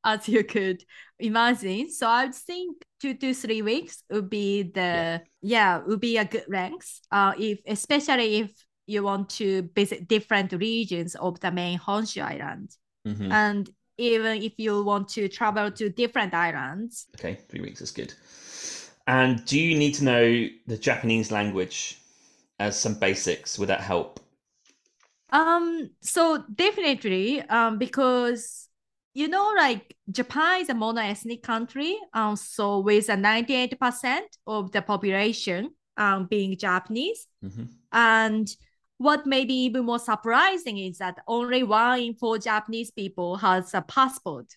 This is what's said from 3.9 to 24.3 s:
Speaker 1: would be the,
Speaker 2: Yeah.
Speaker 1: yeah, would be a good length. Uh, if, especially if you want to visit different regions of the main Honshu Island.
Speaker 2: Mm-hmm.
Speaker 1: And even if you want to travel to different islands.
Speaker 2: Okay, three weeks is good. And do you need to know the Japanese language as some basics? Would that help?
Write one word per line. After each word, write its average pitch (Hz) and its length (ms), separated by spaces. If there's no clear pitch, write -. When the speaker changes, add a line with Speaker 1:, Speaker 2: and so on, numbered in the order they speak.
Speaker 1:
would 196 200
be 202 340
the, 170 580
Speaker 2:
Yeah. 202 360
Speaker 1:
yeah, - 0
would 208 120
be 233 180
a 208 80
good - 220
length. 190 520
Uh, 196 260
if, 208 280
especially 247 760
if 208 100
you 202 180
want 196 260
to 190 460
visit 196 320
different 208 460
regions 185 600
of 175 240
the 180 120
main 180 280
Honshu 208 440
Island. - 460
Speaker 2:
Mm-hmm. 104 260
Speaker 1:
And 208 380
even 220 460
if 220 140
you 208 260
want 202 260
to 202 180
travel 208 440
to 208 180
different 226 440
islands. 170 760
Speaker 2:
Okay, - 200
three - 120
weeks - 200
is - 100
good. - 220
And 131 380
do 139 140
you 165 180
need 147 180
to 143 80
know 117 440
the 110 100
Japanese 113 540
language 101 680
as 104 200
some 110 200
basics? - 580
Would 101 120
that 95 120
help? 92 380